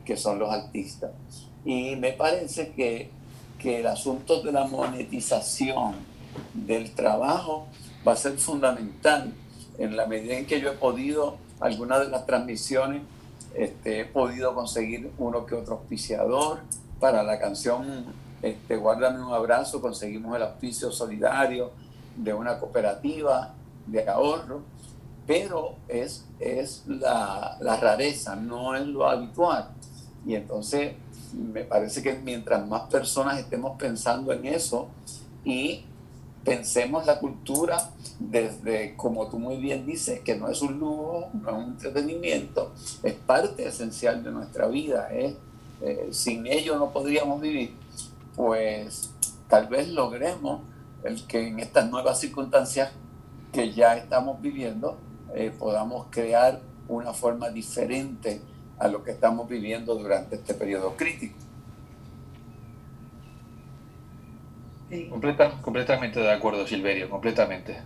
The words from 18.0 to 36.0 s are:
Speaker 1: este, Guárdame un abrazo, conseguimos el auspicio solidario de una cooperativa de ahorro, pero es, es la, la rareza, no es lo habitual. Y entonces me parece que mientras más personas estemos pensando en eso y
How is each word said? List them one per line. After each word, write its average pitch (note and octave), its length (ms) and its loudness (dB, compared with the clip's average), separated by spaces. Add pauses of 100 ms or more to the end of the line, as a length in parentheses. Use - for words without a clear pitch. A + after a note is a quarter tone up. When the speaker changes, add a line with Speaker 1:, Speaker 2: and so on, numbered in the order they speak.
Speaker 1:
este, A2+ 340 -2
Guárdame A#2+ 480 4
un B2 100 -4
abrazo, A#2+ 480 2
conseguimos A2 540 -4
el A2+ 80 2
auspicio A#2+ 480 -4
solidario B2 800 2 (440)
de G#2+ 180 -2
una A#2 260 -2
cooperativa C3+ 920 2 (340)
de G#2+ 200 2
ahorro, C#3+ 560 2 (640)
pero F3 480 2 (120)
es, B2 380 -4 (140)
es B2+ 480 -2
la, A2+ 760 0
la A#2 160 2
rareza, A#2 580 4
no A#2+ 400 -4
es C#3 120 -2
lo C#3 200 2
habitual. B2+ 600 2 (560)
Y A#2 80 -2
entonces B2 640 -2 (380)
me A2 300 -6
parece G#2+ 380 2
que C3 120 2
mientras A#2 540 0
más A2 220 -2
personas C#3 480 2
estemos C3 400 -4
pensando B2+ 560 0
en B2 140 -4
eso C#3+ 420 0 (560)
y C3+ 400 0 (580)